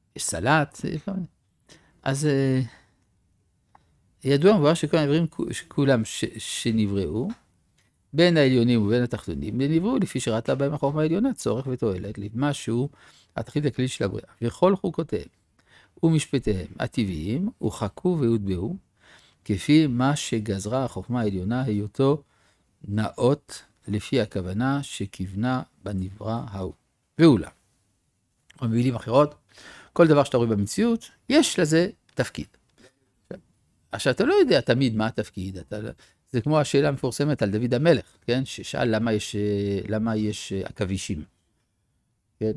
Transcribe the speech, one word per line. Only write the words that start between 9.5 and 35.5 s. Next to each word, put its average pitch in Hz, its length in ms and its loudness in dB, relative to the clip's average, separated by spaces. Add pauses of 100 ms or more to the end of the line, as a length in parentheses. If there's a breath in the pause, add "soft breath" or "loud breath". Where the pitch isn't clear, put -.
נבראו 165 400 0
לפי 147 220 -2
שראתה 120 340 -2
בהם 139 200 -2
החוכמה 143 280 0
העליונה 196 320 0
צורך 123 360 -4
ותועלת, 104 480 -2
למה 113 340 -2
שהוא 123 360 -2 (480 soft breath)
התכלית 147 300 -4
הכללית 127 240 -2
של - 140 -4
הבריאה. 101 220 -6 (160)
וכל 180 340 2
חוקותיהם 160 520 -4 (720 soft breath)
ומשפטיהם 131 640 0 (120)
הטבעיים, 107 800 -2
הוחקו - 640 -2
והוטבעו, 110 560 0 (680 soft breath)
כפי 147 420 4
מה 131 300 2
שגזרה 107 680 -4
החוכמה 117 360 -6
העליונה, 104 420 -2
היותו 135 600 0 (640)
נאות 110 720 -2 (260)
לפי 104 320 -2
הכוונה 107 640 -2
שכיוונה 101 800 -6 (200)
בנברא 104 580 -6 (100)
ההוא. 95 220 -8 (460)
ואולם, 139 320 6 (1120)
או 117 80 -2
במילים 120 260 2
אחרות, 135 400 2 (580 loud breath)
כל 170 140 8
דבר 143 180 6
שאתה - 120 -2
רואה 120 120 2
במציאות, 190 640 0 (180)
יש 285 300 4
לזה 165 300 4 (260)
תפקיד. - 320 -4 (1500 soft breath)
עכשיו, 127 200 -2
אתה 190 120 0
לא 339 100 4
יודע 254 260 6
תמיד 123 360 2
מה 107 100 0
התפקיד, 101 520 -6